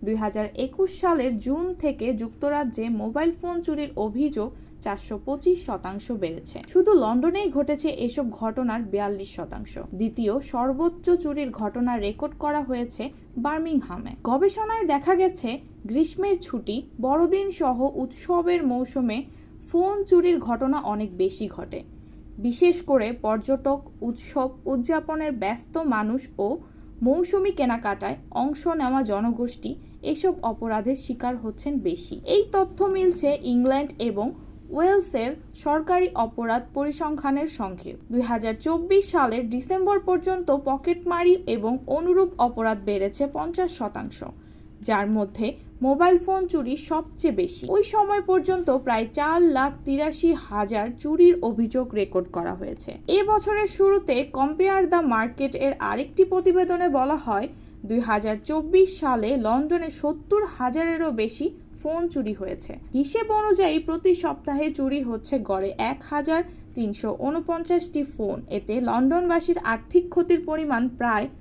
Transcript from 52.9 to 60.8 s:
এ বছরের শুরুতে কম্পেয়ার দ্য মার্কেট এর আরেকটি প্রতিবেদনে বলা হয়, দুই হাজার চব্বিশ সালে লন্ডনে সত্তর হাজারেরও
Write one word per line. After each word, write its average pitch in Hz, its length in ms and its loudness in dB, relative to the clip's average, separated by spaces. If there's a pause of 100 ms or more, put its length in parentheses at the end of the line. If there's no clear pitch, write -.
এ 370 160 4
বছরের 415 540 2
শুরুতে 392 380 4 (220)
কম্পেয়ার 349 520 4
দ্য 349 120 4 (120)
মার্কেট 240 420 0
এর 277 180 0 (180)
আরেকটি 277 340 2
প্রতিবেদনে 359 640 2
বলা 277 280 2
হয়, 233 300 -2 (360)
দুই 226 180 0
হাজার 214 420 0
চব্বিশ 330 460 4 (100)
সালে 240 380 0
লন্ডনে 302 520 0 (100)
সত্তর 320 420 0 (160)
হাজারেরও 320 560 0